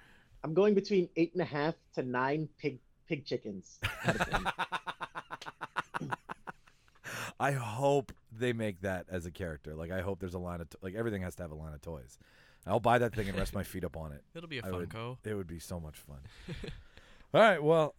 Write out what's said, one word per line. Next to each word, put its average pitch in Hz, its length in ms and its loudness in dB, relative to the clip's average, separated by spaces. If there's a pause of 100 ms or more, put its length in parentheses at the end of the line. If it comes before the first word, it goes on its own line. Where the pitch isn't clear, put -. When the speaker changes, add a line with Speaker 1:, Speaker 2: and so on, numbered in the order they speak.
(460)
Speaker 1:
I'm 156 80 -4
going 202 200 8
between 196 440 4
eight 165 160 4
and 180 80 0
a 156 40 0
half 147 300 0 (200)
to 151 80 0
nine 131 440 0 (100)
pig, 131 220 -4 (280)
pig 143 180 -4
chickens 104 540 -6 (260)
out 175 100 2
of - 140 -2
ten. 185 160 -2 (1600)
Speaker 2:
<laughs> - 20 -8 (1300)
I 135 120 2
hope 135 600 2 (200)
they 120 220 2
make 107 280 -2
that 92 280 -2
as 87 160 -2
a 90 60 -6
character. 78 440 -8
Like, 82 160 -6
I 92 100 0
hope 95 180 -2
there's 92 140 -6
a 92 60 -6
line 87 220 -6
of, 80 80 -10
to-, - 120 -18
like, 95 140 -8
everything 110 280 -2
has 87 120 -6
to 90 80 -10
have 80 80 -8
a 76 40 -10
line 78 180 -10
of 71 80 -14
toys. 71 360 -12 (480)
I'll 104 140 2
buy 117 200 6
that 117 160 2
thing 104 120 -2
and 92 100 -2
rest 92 160 0
my 98 100 -2
feet 87 200 -6
up 82 140 -6
on 78 160 -8
it. 71 140 -16
Speaker 3:
<laughs> - 80 -20
It'll 170 140 -12
be 139 100 -6
a 95 60 -8
Speaker 2:
I 95 60 -4
would, 87 180 -4
Speaker 3:
Funko. 120 360 -8
Speaker 2:
it 107 80 -4
would 95 140 -4
be 82 120 -10
so 87 200 -8
much 78 180 -12
fun. 71 220 -16 (280)
Speaker 3:
<laughs> 170 60 -10 (800)
Speaker 2:
All 165 80 10
right, 190 200 10
well, 151 380 6